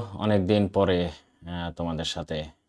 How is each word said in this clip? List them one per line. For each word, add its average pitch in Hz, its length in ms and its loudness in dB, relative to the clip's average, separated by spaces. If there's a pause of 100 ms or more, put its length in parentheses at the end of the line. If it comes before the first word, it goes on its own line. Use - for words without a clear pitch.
(140)
অনেক 104 340 2
দিন 104 200 4
পরে, 92 380 2
আহ, 85 680 -10
তোমাদের 82 340 -4
সাথে 80 400 -6 (240)